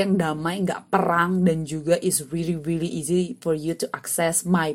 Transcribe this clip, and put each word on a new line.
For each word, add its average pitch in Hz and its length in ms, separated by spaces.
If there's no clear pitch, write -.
yang 196 160
damai, 165 480
gak - 240
perang, 180 560
dan 160 160
juga 156 400
is 175 320
really, 170 240
really 165 320
easy 170 480
for 165 160
you 156 240
to - 160
access - 560
my 208 260